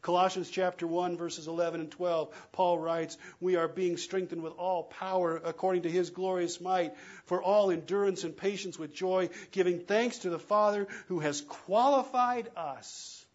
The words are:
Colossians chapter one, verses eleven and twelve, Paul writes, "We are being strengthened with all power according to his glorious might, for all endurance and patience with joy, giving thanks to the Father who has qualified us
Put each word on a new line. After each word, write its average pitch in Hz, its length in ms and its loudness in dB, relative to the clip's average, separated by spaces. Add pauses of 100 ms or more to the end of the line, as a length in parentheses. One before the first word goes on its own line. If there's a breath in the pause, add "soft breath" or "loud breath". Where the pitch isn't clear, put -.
Colossians 180 480 2
chapter 180 360 -2
one, 175 300 0
verses 165 320 -8
eleven 165 320 -2
and 156 100 -6
twelve, 170 460 -2 (160 loud breath)
Paul 175 260 2
writes, 165 400 -4 (220 loud breath)
"We 180 160 2
are 165 140 2
being 175 260 0
strengthened 170 480 -4
with 160 80 -6
all 175 320 -4
power 180 540 0
according 170 460 0
to 170 60 -2
his 170 200 0
glorious 180 500 -2
might, 175 380 0 (300 loud breath)
for 180 140 0
all 196 300 4
endurance 185 540 0
and 160 100 -6
patience 196 420 -4
with 151 160 -10
joy, 185 360 2 (220 loud breath)
giving 175 340 2
thanks 233 340 2
to 185 100 -2
the 165 100 -2
Father 208 500 2 (180 loud breath)
who 175 140 -2
has 147 180 0
qualified 247 1160 2
us - 760 -10